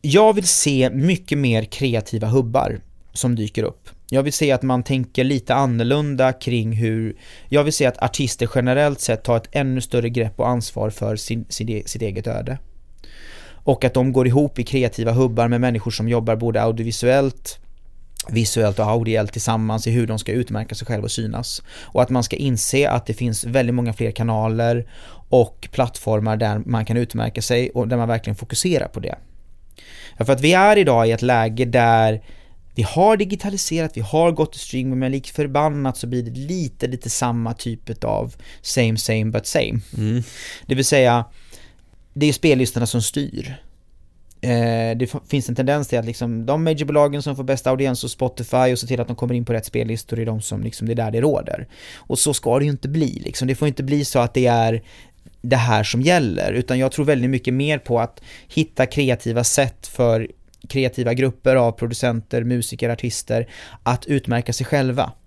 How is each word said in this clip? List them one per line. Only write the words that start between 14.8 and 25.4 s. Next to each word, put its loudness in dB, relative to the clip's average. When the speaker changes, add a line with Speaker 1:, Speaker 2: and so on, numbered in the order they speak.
Speaker 1:
hubbar 2
med 2
människor -2
som -2
jobbar 2
både 0
audiovisuellt, 0
visuellt 2
och 2
audiellt 0
tillsammans -2
i 0
hur 2
de -4
ska -6
utmärka -4
sig -10
själva -4
och -6
synas. -6
Och -2
att 2
man 2
ska -4
inse 0
att 0
det -4
finns -2
väldigt 0
många -2
fler -2
kanaler 0
och 4